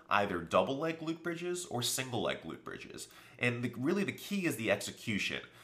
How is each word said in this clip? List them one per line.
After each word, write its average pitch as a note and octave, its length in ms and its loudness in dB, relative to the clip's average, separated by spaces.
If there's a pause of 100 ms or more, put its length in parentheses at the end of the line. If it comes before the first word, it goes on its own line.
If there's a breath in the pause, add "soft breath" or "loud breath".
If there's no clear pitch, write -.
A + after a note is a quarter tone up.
(100)
either G2 300 0
double G2+ 360 4
leg D#3+ 220 -2
glute E3 240 -4
bridges F3 440 -4
or - 140 -2
single B2 420 0
leg C#2 200 0
glute D#2+ 220 -8
bridges. - 420 -10 (320 loud breath)
And A#2+ 240 2
the, B2 160 0
really F3+ 240 4
the - 80 0
key G3 360 -2
is B2+ 100 2
the A2 160 0
execution. G2+ 680 0 (220 loud breath)